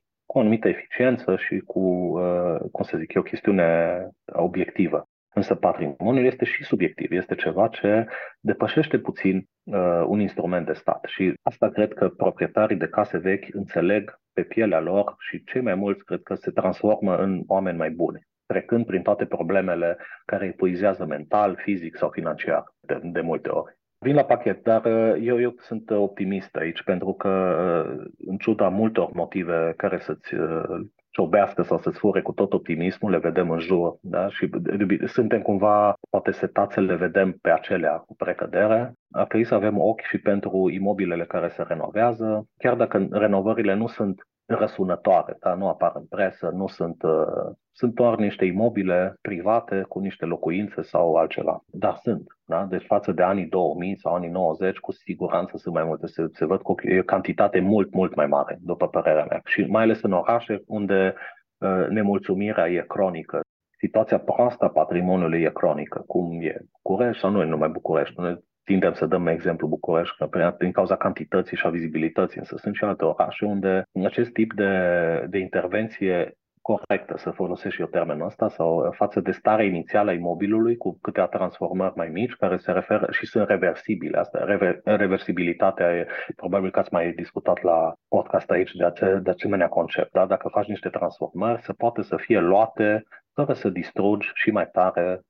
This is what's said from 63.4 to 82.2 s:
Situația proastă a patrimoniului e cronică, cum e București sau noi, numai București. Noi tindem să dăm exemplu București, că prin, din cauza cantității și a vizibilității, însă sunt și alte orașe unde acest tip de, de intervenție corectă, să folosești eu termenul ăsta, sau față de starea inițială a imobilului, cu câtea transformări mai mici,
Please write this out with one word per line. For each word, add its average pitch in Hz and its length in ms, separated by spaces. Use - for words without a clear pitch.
Situația - 400
proastă - 460
a - 60
patrimoniului 87 720
e 80 80
cronică, - 560
cum 85 340
e 82 160
București 110 380
sau 95 100
noi, 95 180
numai 78 200
București. 80 520
Noi 87 180
tindem 92 240
să 82 140
dăm 87 200
exemplu 82 400
București, 82 500
că 78 100
prin, 85 320
din 90 140
cauza 95 240
cantității 90 600
și - 100
a 85 40
vizibilității, 80 680
însă - 180
sunt 104 180
și - 100
alte 98 200
orașe - 400
unde 95 380
acest 117 260
tip 110 220
de, 101 200
de 95 100
intervenție 92 920
corectă, - 560
să - 140
folosești 90 500
eu 85 60
termenul 80 400
ăsta, 107 220
sau - 480
față - 240
de 95 100
starea 110 340
inițială 98 460
a - 20
imobilului, 101 640
cu 95 260
câtea 92 240
transformări 92 720
mai 85 120
mici, 101 260